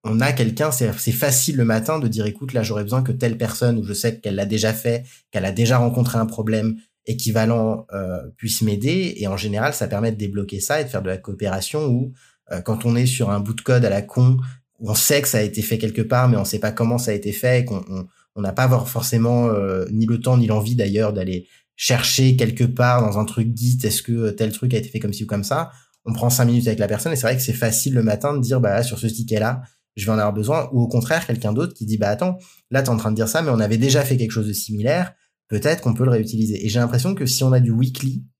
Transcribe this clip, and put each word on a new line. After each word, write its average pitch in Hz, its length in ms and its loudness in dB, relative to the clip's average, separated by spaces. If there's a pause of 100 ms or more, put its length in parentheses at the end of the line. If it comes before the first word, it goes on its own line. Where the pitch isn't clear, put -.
on 110 180 0
a 143 100 4
quelqu'un, 127 400 0
c'est, 117 260 0
c'est - 140 -2
facile 143 440 0
le 120 100 2
matin 113 340 0
de 123 80 0
dire, « 107 200 -2
Écoute, 127 260 -8
là, 117 100 0
j'aurais 104 200 -4
besoin 127 200 0
que 127 80 -2
telle 117 260 -2
personne, 117 400 0
où 101 60 -2
je 98 100 -6
sais 113 260 -4
qu'elle 101 160 -4
l'a 101 120 -2
déjà 107 260 0
fait, 120 300 -4 (280)
qu'elle 95 140 -2
a 98 60 -2
déjà 117 260 2
rencontré 120 400 2
un 113 80 2
problème 110 520 -2 (280)
équivalent, 113 880 0
euh, 92 240 -6 (200)
puisse 113 260 -2
m'aider. » 131 540 0
Et 101 100 -4
en 98 100 -2
général, 107 360 -2
ça 104 140 -4
permet 107 240 0
de 107 60 -6
débloquer 101 420 -6
ça 151 220 -2
et - 20 -4
de 127 60 -8
faire 95 140 -4
de 92 60 -4
la 92 80 -4
coopération 98 680 -4
où, 127 260 0 (400)
euh, 90 100 -6
quand 110 240 -4
on 117 100 2
est 123 100 2
sur 123 240 0
un 101 100 0
bout 104 140 -4
de - 80 -8
code 123 240 2
à 101 40 2
la 101 120 0
con, 127 360 4 (420)
où 110 100 -8
on 107 60 0
sait 143 260 2
que 143 60 -4
ça 117 100 0
a 107 40 4
été 104 200 -2
fait 110 160 -2
quelque 110 240 -2
part, 127 260 2
mais 117 100 4
on 98 80 0
sait 104 140 -4
pas 107 120 -2
comment 117 260 0
ça 120 140 -2
a - 20 0
été 101 180 -4
fait, 127 280 2
et 120 60 0
qu'on, 101 220 -6
on, 92 200 -8 (280)
on 104 60 -6
n'a 98 120 -2
pas 131 120 2
vor-, 127 240 2
forcément, 120 580 2
euh, 98 440 0
ni 110 160 0
le 117 120 0
temps 127 180 4
ni 117 100 6
l'envie 110 280 0
d'ailleurs 104 380 0
d'aller 92 340 -4 (280)
chercher 131 600 2
quelque 117 280 0
part 123 380 2
dans 104 180 0
un 107 60 0
truc 113 300 -2
Git, 123 280 0
est-ce 107 180 0
que, 120 100 -8
euh, 113 200 0
tel 110 200 -2
truc 127 220 -2
a 110 40 2
été - 120 -4
fait 110 100 -6
comme 104 140 -4
ci 113 100 -8
ou 107 40 -8
comme 101 160 -2
ça ? 156 260 -2 (360)
On 113 80 -2
prend 123 160 2
cinq 127 160 4
minutes 120 200 4
avec 110 140 0
la 104 80 2
personne 104 240 -2
et 127 60 -2
c'est 117 100 0
vrai 131 80 2
que 127 60 -2
c'est - 120 -2
facile 120 400 0
le 120 80 4
matin 110 320 0
de 143 60 -2
dire, « 127 220 0
Bah, 107 220 2
sur 113 140 -4
ce 117 80 -6
ticket-là, 110 560 -2 (360)
je 98 80 -6
vais 110 60 0
en 110 60 2
avoir 104 160 2
besoin. » 120 380 -2
Ou 127 100 2
au 117 60 2
contraire, 160 400 0
quelqu'un 113 240 -2
d'autre 135 220 -2
qui 110 120 -10
dit, « 107 140 0
Bah, 101 80 2
attends, 180 300 0 (340)
là, 131 100 2
t'es 127 80 -2
en 117 60 4
train 110 160 0
de 107 60 0
dire 110 100 2
ça, 156 140 0
mais 156 100 0
on 113 80 2
avait 107 180 2
déjà 135 240 4
fait 131 140 0
quelque 123 160 -2
chose 107 160 -2
de 107 60 -4
similaire. 123 600 -2 (360)
Peut-être 147 320 0
qu'on 117 120 0
peut 127 120 0
le 123 60 4
réutiliser. » 110 540 0
Et 107 40 0
j'ai 113 100 0
l'impression 127 360 0
que 143 100 -4
si 127 180 0
on 131 80 4
a 127 80 6
du 117 120 4
weekly 131 520 -2 (160)